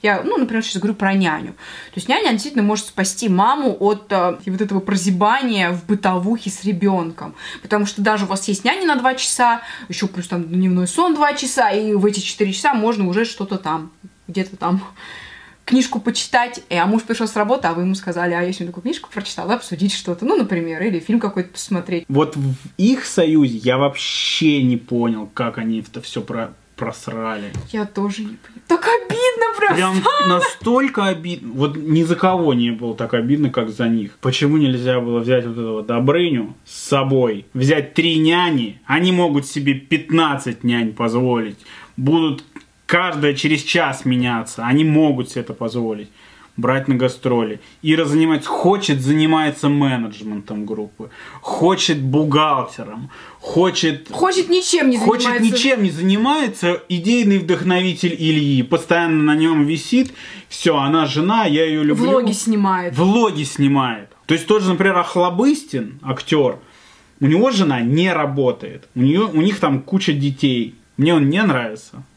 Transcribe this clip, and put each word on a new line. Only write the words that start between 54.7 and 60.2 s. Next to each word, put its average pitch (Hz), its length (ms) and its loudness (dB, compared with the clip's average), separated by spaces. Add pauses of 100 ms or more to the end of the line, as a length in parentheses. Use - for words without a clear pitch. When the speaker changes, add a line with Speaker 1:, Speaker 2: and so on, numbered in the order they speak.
Speaker 1:
не 240 80 2
Speaker 2:
хочет 233 280 2
Speaker 1:
занимается. 233 280 2
Speaker 2:
ничем 247 300 2
не 180 80 2
занимается, 196 1000 0
идейный 196 480 2
вдохновитель 180 800 0
Ильи, 147 460 2
постоянно 165 600 2
на 151 120 4
нем 160 300 2
висит. 165 460 0 (360)